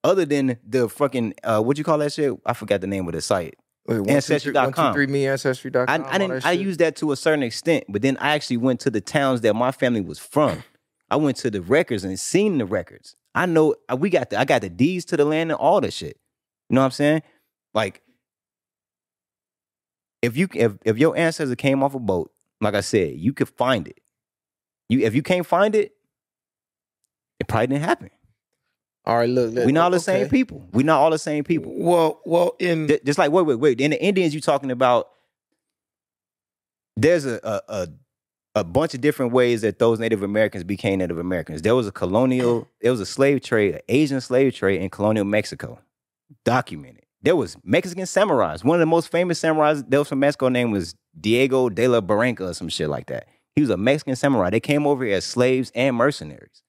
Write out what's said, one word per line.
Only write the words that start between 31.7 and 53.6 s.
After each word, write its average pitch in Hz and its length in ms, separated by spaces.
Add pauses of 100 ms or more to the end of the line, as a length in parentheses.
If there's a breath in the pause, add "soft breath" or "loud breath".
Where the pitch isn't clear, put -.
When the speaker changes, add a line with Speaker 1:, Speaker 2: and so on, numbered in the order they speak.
Speaker 3:
Well, 165 480
well, 175 340
in 165 300
Speaker 1:
Ju-, 147 160
just 143 140
like, 151 140
wait, 185 120
wait, 139 120
wait. 127 240
In 147 100
the 147 120
Indians 180 320
you 151 60
talking 139 300
about, 123 400 (1900)
there's 147 300
a, 117 160
a, 101 260
a, 92 200 (720)
a 92 40
bunch 143 300
of 127 80
different 139 300
ways 120 280
that 104 180
those 117 200
Native 113 240
Americans 101 420
became 98 360
Native 85 180
Americans. 85 420
There 110 140
was 123 120
a 95 60
colonial, 120 760 (140)
there 117 120
was 113 80
a 92 60
slave 139 360
trade, 101 320
an - 140
Asian 135 340
slave 131 320
trade 95 260
in 92 80
colonial 104 380
Mexico. 104 540 (640)
Documented. 117 600 (160)
There 175 160
was 113 280
Mexican 175 400
samurais. 110 600
One 160 120
of 175 40
the 160 60
most 165 240
famous 170 300
samurais 156 480
that 139 100
was 143 100
from 135 120
Mexico 139 280
name 123 220
was 92 240 (240)
Diego 123 500
de 110 200
la 117 120
Barranca 104 480
or 85 60
some 82 140
shit 78 200
like 69 180
that. - 200 (280)
He 143 60